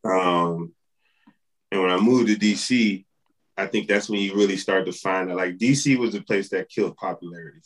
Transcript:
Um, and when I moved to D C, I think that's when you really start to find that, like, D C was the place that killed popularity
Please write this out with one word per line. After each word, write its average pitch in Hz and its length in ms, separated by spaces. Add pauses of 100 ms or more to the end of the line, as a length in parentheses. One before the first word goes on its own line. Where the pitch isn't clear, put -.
Um, 87 680 (960)
and 95 100
when 92 100
I 90 80
moved 117 300
to 104 60
D 104 200
C, 107 500 (520)
I 98 100
think 107 200
that's 104 220
when 104 100
you 98 160
really 101 220
start 95 300
to 92 40
find 95 380
that, 90 80
like, 90 200
D 120 180
C 139 200
was 117 180
the 101 80
place 98 280
that 92 200
killed 95 280
popularity 85 680